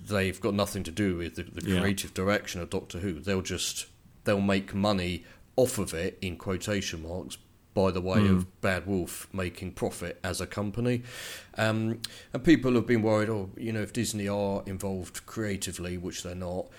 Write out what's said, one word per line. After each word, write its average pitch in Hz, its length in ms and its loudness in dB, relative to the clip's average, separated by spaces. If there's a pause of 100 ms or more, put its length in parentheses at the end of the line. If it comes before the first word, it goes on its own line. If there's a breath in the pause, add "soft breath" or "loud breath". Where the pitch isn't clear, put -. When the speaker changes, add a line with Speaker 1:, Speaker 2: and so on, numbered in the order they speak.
Speaker 1:
they've 95 380 0
got 101 140 2
nothing 101 300 0
to 80 60 -8
do 92 260 2
with 85 180 -6
the, 87 80 -6
the 85 260 -6
Speaker 2:
Yeah. 92 120 4
Speaker 1:
creative 98 340 -2
direction 98 460 0
of 82 100 -8
Doctor - 260 -6
Who. 87 220 -4
They'll 95 240 0
just, - 420 -4 (380)
they'll 101 180 4
make 98 320 2
money 95 500 2 (320 soft breath)
off 127 220 4
of 92 160 -2
it 85 260 -2
in 90 180 -4
quotation 92 680 -2
marks 82 340 -8 (380)
by 95 160 6
the 90 100 0
way 92 200 2
Speaker 2:
Mm. 101 100 8
Speaker 1:
of 90 300 2
Bad 92 260 0
Wolf 92 440 -2
making 92 420 -4
profit - 500 -6
as 90 180 -2
a 90 60 -2
company. 117 560 -2 (540 loud breath)
Um, 110 420 2 (340 loud breath)
and 127 100 -4
people 131 300 6
have 113 140 4
been 117 160 4
worried, 107 260 4
"Oh, 98 260 -2
you 113 160 -4
know, 110 120 0
if 101 100 -6
Disney 104 340 0
are 101 380 0
involved 95 600 -6
creatively," 95 720 -4
which 87 240 -6
they're 90 100 -8
not, 90 320 -4 (140)